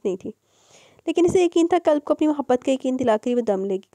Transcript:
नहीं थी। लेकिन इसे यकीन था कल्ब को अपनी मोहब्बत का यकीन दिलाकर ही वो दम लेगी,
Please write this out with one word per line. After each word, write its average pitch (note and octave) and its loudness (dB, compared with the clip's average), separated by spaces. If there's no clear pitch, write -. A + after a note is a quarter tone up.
नहीं F#3 -2
थी। - -14
लेकिन E4+ 2
इसे F4+ 2
यकीन E4+ 0
था F4+ 2
कल्ब D4+ 0
को - -2
अपनी D4+ 0
मोहब्बत C4+ -2
का - 0
यकीन C4 -2
दिलाकर A#3+ 0
ही B3 0
वो B3 2
दम G3+ -2
लेगी, G3 -6